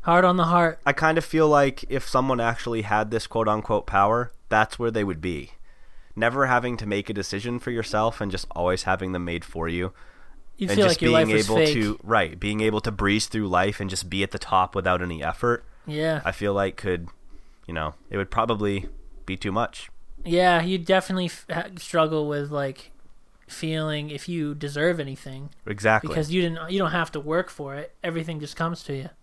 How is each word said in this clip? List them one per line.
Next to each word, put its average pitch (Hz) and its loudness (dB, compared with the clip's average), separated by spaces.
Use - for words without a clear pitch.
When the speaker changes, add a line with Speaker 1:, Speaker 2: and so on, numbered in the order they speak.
Speaker 1:
Hard 170 6
on 180 6
the 175 4
heart. 165 4
Speaker 2:
I 143 4
kind 160 4
of 156 0
feel 160 4
like 139 4
if - -2
someone 131 2
actually 117 -2
had 107 2
this 110 -2
quote-unquote 107 0
power, 107 4
that's 107 2
where 117 0
they 110 0
would 90 -2
be. 78 -6
Never 120 2
having 123 2
to 110 -6
make 104 -2
a 110 -4
decision 104 -4
for 123 -6
yourself 113 0
and 101 -2
just 92 -4
always 90 0
having 92 0
them 87 -4
made 85 -4
for 82 -6
you. 87 -4
Speaker 1:
You'd 185 -4
Speaker 2:
And 202 2
Speaker 1:
feel 208 6
Speaker 2:
just - 4
Speaker 1:
like - -4
your 160 6
Speaker 2:
being 160 6
Speaker 1:
life 107 4
was 104 2
Speaker 2:
able 110 4
Speaker 1:
fake. 151 2
Speaker 2:
to, 107 0
right, 90 2
being 104 -2
able 107 2
to 120 -2
breeze 104 2
through 107 -2
life 92 2
and 98 -4
just 92 -6
be 95 -2
at 95 0
the 101 -8
top 92 0
without 90 2
any 82 -4
effort. 120 0
Speaker 1:
Yeah. 151 -2
Speaker 2:
I 95 0
feel 101 0
like 98 0
could, 90 -4
you 85 -10
know, 78 -4
it 101 -4
would 98 -2
probably 104 0
be 92 -4
too 101 -4
much. - -4
Speaker 1:
Yeah, 175 4
you'd 180 -2
definitely 185 2
f-, - -10
ha-, 165 -6
struggle 160 2
with, 147 -4
like, 139 -6
feeling 156 -4
if 143 -10
you 160 -2
deserve 147 0
anything. 135 -10
Speaker 2:
Exactly. 107 2
Speaker 1:
Because 156 -2
you 180 4
didn't, 165 -2
you 190 0
don't 170 2
have 165 0
to 156 -4
work 160 -2
for 139 -10
it. 147 -12
Everything 165 -4
just 143 -12
comes 165 -4
to 143 -6
you. 135 -8